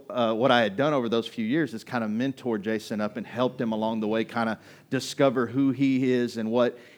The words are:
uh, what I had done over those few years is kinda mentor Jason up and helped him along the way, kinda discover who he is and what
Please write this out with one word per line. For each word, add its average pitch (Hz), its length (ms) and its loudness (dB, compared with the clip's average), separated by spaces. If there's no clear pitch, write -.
uh, 113 240 0
what 120 160 2
I 123 120 6
had 101 160 0
done 151 160 2
over 120 160 0
those 113 180 0
few 113 180 -6
years 139 300 -2
is 107 80 -12
kinda 117 240 -4
mentor 117 500 -2
Jason 107 440 -4
up 104 160 -4
and 104 100 -8
helped 127 340 -2
him 113 100 -2
along 110 280 -2
the 107 80 -2
way, 110 160 0
kinda 110 340 -2
discover 131 560 2
who 135 260 2
he 131 400 2
is 120 260 0
and 110 120 -2
what 120 280 2